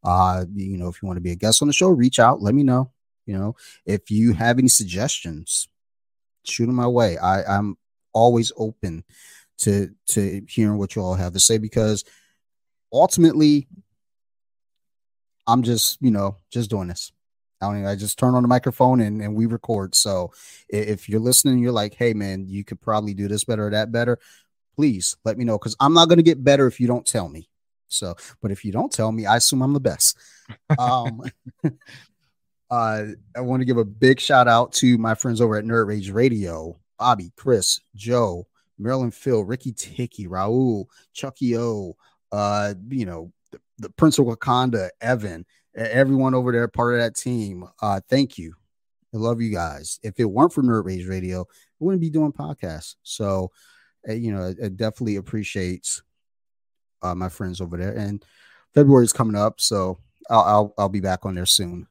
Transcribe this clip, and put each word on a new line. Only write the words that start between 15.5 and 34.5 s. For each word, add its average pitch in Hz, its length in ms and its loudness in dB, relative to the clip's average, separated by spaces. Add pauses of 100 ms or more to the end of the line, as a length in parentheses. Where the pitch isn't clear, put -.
just, 113 380 -2
you 127 100 2
know, 101 260 -2 (140)
just 117 180 -4
doing 98 180 -4
this. - 240 -12 (500)
I 95 60 -6
don't 104 100 -4
even, 98 100 -6
I 101 80 -2
just 101 240 -8
turn 127 160 4
on 123 80 4
the 120 40 2
microphone 127 540 2
and, 107 200 -2
and 104 140 -6
we 113 100 0
record. 110 500 -4
So 92 360 0 (400)
i-, 101 60 -2
if 104 320 -4
you're 107 100 0
listening, 127 400 2
you're 120 120 0
like, 104 240 -2
"Hey, 120 180 0
man, 98 340 -6
you 98 160 -10
could - 180 -14
probably 107 320 -2
do 101 140 -6
this 104 180 -4
better 107 220 -4
or 104 40 -4
that 107 200 -2
better," 120 280 0 (560)
please 127 480 0
let 110 140 -2
me 120 80 -4
know, 110 120 0
'cause 110 220 -6
I'm 143 140 4
not 170 160 6
gonna 170 140 8
get 160 200 4
better 139 240 6
if - 120 -2
you 123 80 2
don't 123 180 -2
tell 92 240 -4
me. 80 200 -18 (380)
So, 87 280 -8 (260)
but 104 100 -4
if 101 140 -8
you 101 60 -6
don't 107 200 -2
tell 110 200 -2
me, 110 140 -4
I 107 120 4
assume 127 240 2
I'm 135 120 2
the 143 60 2
best. 113 380 0 (600)
Um, 123 440 -2 (420)
<laughs> 156 60 0 (1000)
uh, 110 360 -2 (300)
I 123 60 -8
wanna 127 240 0
give 120 120 6
a 113 80 4
big 117 340 4
shout 127 280 6
out 117 260 4